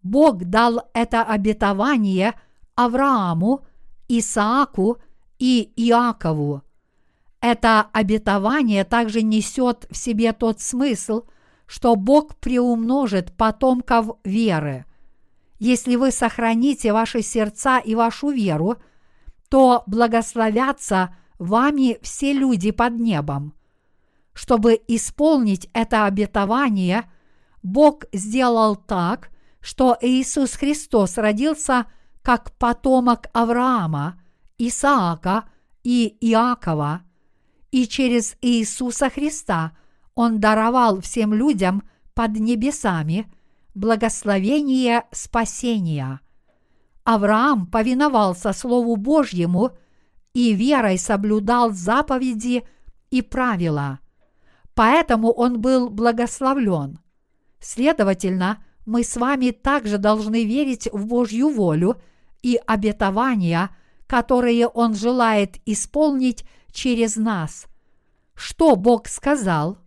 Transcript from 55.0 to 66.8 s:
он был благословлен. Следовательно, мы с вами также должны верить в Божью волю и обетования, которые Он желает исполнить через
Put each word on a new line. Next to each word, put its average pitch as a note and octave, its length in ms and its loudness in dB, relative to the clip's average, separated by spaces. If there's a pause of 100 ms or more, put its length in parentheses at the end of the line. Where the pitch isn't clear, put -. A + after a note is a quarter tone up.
он A#3+ 280 0
был B3 300 2
благословлен. A3+ 1080 -2 (640)
Следовательно, G3 1040 -2 (220)
мы A#3 180 -2
с - 120 -8
вами B3+ 340 0
также A#3 480 -2
должны G#3+ 460 0
верить C4 460 -2
в G#3 160 -6
Божью A#3+ 440 0
волю F#3 520 0 (400)
и B3 240 0
обетования, G#3 1040 0 (380)
которые A#3+ 580 2
Он A#3 280 0
желает A3 720 0
исполнить C4 800 -2 (280)
через A#3 440 -2